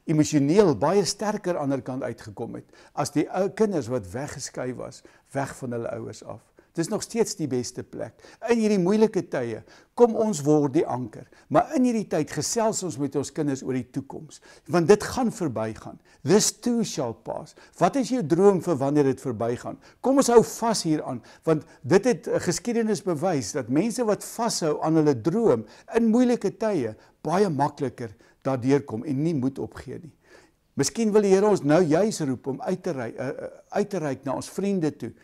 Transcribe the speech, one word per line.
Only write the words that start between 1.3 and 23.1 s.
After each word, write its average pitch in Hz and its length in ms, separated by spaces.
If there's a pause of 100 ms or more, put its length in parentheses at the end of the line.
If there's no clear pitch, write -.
aan 143 120
die 139 80
ander 123 60
kant 131 200
uitgekom 117 520
het 120 100 (280)
as 147 180
die - 200
ou 190 180
kinders 196 380
wat 113 240
weggeskei 127 640
was, 117 300 (280)
weg 135 240
van 123 140
hulle 117 200
ouers 113 340
af. 110 160 (320)
Dis 165 160
nog 214 140
steeds - 320
die 151 140
beste 123 340
plek. - 320 (340)
In 240 100
hierdie 214 200
moeilike 208 500
tye, 120 360 (300)
kom - 200
ons 214 260
word 147 320
die 156 140
anker. 123 400 (220)
Maar 254 260
in 254 100
hierdie 226 220
tyd 156 240
gesels 214 520
ons 156 140
met 139 200
ons 135 160
kinders 143 300
oor 131 120
die 127 160
toekoms. - 500 (260)
Want 165 220
dit 208 140
gaan 240 300
verbygaan. 110 680 (240)
This 175 380
too 233 240
shall 123 280
pass. - 440 (220)
Wat 180 180
is 240 120
jou 254 140
droom 175 400
vir 170 140
wanneer 143 280
dit 131 160
verbygaan? 117 580 (220)
Kom 269 160
ons 269 120
hou 233 160
vas - 380
hieraan, 147 400 (220)
want 160 200 (180)
dit 180 220
het, 240 220
eh, - 140
geskiedenis 214 640
bewys 160 500